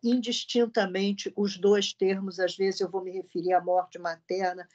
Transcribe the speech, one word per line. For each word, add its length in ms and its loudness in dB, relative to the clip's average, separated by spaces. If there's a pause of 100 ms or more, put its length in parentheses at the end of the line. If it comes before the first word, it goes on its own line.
indistintamente 1300 0
os 200 -2
dois 360 4
termos, 440 -2
às 200 -2
vezes 240 0
eu 100 -2
vou 100 -4
me 100 -8
referir 420 -2
à 80 4
morte 360 0
materna, 760 -4